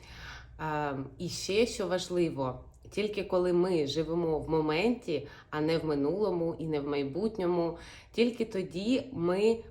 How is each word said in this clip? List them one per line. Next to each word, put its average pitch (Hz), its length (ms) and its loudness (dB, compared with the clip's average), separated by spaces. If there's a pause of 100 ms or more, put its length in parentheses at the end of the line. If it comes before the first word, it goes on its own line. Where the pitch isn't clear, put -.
(580)
Ем, 147 480 -2 (120)
і 175 100 -4
ще, 214 380 2
що 202 200 -4
важливо, 170 800 0 (260)
тільки 202 340 -2
коли 180 280 2
ми 175 340 4
живемо 160 520 0
в 135 120 -4
моменті, 160 800 2 (220)
а 151 100 -2
не 160 180 2
в 151 60 -4
минулому 165 760 0
і 160 80 -6
не 151 140 0
в 139 80 -4
майбутньому, 170 880 0 (340)
тільки 233 320 2
тоді 196 680 -2
ми 190 460 4 (120)